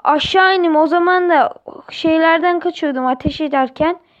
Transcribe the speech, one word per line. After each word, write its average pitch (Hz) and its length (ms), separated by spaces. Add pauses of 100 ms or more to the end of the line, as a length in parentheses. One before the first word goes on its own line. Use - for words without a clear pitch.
Aşağı 381 520
indim. 339 200
O 311 100
zaman 349 440
da 294 240 (360)
şeylerden 330 720
kaçıyordum 285 460
ateş 269 340
ederken. 285 600 (200)